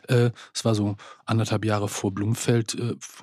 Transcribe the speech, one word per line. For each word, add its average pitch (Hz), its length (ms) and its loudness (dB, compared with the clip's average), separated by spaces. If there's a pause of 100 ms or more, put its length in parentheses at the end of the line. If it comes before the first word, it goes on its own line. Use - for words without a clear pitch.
Äh, 120 240 4 (240)
es - 100 -8
war 113 120 4
so 104 200 0 (300)
anderthalb 110 380 0
Jahre 104 240 0
vor - 240 -2
Blumfeld, 110 640 0
äh, 117 180 -4 (280)